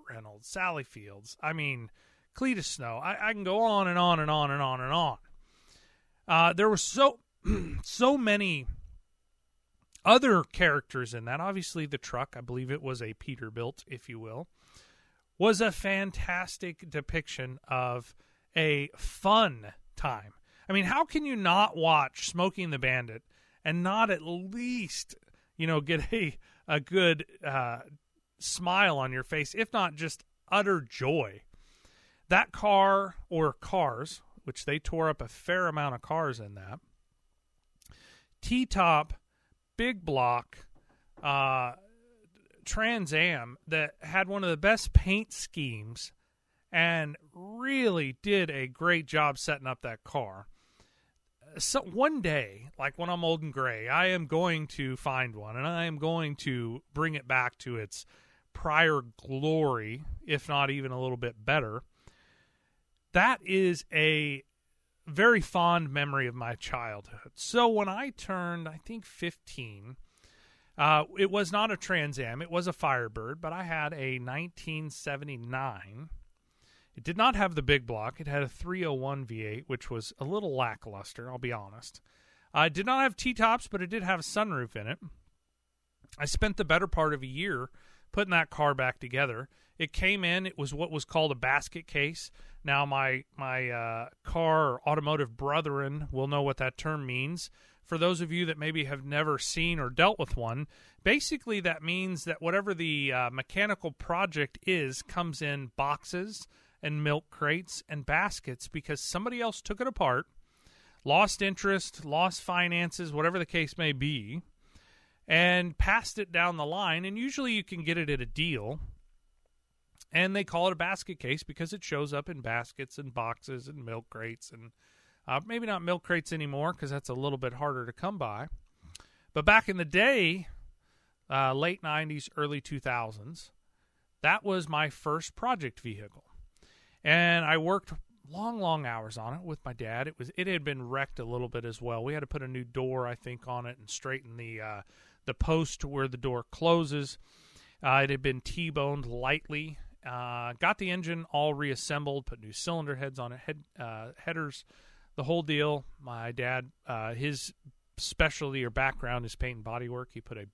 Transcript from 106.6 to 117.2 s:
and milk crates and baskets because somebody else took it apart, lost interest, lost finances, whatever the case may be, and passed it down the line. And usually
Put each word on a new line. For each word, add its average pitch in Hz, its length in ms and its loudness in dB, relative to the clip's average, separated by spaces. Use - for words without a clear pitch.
and 151 200 -2
milk 151 260 0
crates 160 580 -4
and 147 200 -8
baskets 156 600 -2
because 147 320 -6
somebody 240 400 -4
else 226 220 -4
took 202 180 -8
it 247 60 -2
apart, 151 400 2
lost 175 360 4
interest, 196 640 0
lost 165 380 0
finances, 175 720 0
whatever 165 240 2
the 170 80 0
case 160 320 -2
may 156 140 2
be, 135 500 -4
and 175 500 4
passed 220 400 2
it 190 140 -6
down 170 260 2
the 147 80 -2
line. 175 400 0
And 202 140 -6
usually 262 340 -2